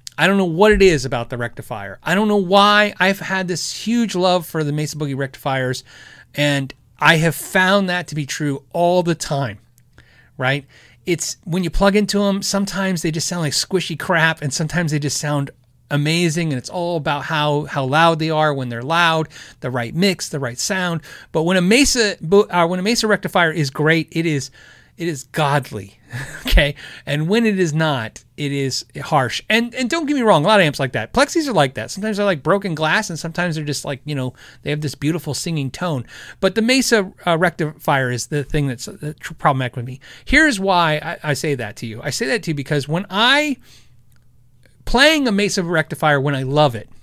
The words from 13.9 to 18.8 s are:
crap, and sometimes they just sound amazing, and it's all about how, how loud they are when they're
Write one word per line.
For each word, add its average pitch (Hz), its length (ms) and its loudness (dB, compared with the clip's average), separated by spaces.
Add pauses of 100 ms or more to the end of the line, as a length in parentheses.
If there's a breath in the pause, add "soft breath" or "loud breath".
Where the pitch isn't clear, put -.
crap, 160 420 0
and 139 140 -4
sometimes 165 380 -2
they 151 80 0
just 147 180 -4
sound 147 320 -2 (400)
amazing, 160 600 0
and 127 60 -4
it's - 120 -12
all 175 260 -4
about 147 280 -4
how, 147 400 0
how 143 200 -4
loud 160 360 4
they 156 100 -2
are 156 240 2
when 131 140 -6
they're 117 160 -8